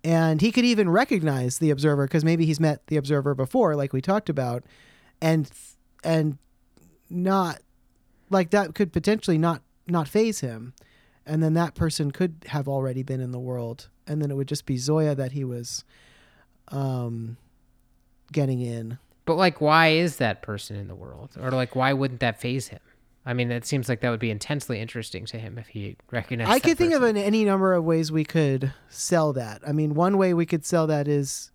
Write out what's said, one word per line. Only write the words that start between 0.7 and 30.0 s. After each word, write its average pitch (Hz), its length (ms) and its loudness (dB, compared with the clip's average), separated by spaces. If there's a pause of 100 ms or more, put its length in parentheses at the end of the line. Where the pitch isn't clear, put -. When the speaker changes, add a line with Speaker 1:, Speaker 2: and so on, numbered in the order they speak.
Speaker 1:
recognize 156 680 2
the 160 120 2
observer 143 360 2
'cause 151 160 0
maybe 165 240 4
he's 156 140 0
met - 260 0
the 156 100 -2
observer 139 380 0
before, 151 400 2
like 139 180 -2
we 131 80 0
talked 202 280 0
about, 123 340 -2 (580)
and, 160 300 2 (540)
and 156 340 0 (720)
not, 180 500 0 (720)
like, 190 200 2
that 196 260 2
could 190 160 0
potentially 190 460 2
not, 165 240 0 (260)
not 170 180 0
faze 220 340 0
him. 120 340 -8 (520)
And 156 160 0
then 160 120 2
that 170 200 2
person 151 360 -2
could 170 380 -4
have 143 200 -4
already 131 340 -2
been 131 180 -4
in 123 120 -6
the 123 60 -8
world. 123 500 -8 (180)
And 151 140 -4
then 143 100 -2
it 139 40 -4
would 135 140 -2
just - 180 -6
be 135 100 -2
Zoya 151 380 2
that 131 180 -4
he 139 100 -6
was, 120 400 -8 (880)
um, 120 680 -4 (920)
getting 135 300 0
in. 117 380 -6 (260)
Speaker 2:
But, 165 120 0
like, 180 220 2
why 156 300 6
is 160 300 2
that 113 240 0
person 104 340 -8
in 101 100 -8
the 92 80 -12
world? 127 360 -16 (100)
Or, 127 100 -4
like, 127 240 -2
why 131 200 2
wouldn't 135 260 -2
that 117 220 0
faze 123 260 -4
him? - 120 -16 (440)
I 127 80 -6
mean, 123 180 -2
it 120 140 -4
seems 131 240 -2
like 120 140 -2
that 120 80 0
would 113 100 -4
be 117 100 -2
intensely 120 480 -6
interesting 110 480 -10
to 117 120 -12
him 110 180 -12
if 113 120 -14
he 101 280 -10 (140)
recognized 117 400 -2
Speaker 1:
I 247 80 6
Speaker 2:
that - 40 0
Speaker 1:
could 330 140 4
think 339 160 2
of 285 80 4
Speaker 2:
person. 226 160 4
Speaker 1:
an, 202 60 0
any 208 240 2
number 190 260 4
of 170 120 2
ways 160 280 0
we 156 120 0
could 135 500 0 (160)
sell 156 420 0
that. 117 340 -8
I 147 60 -4
mean, 151 220 0
one 185 240 2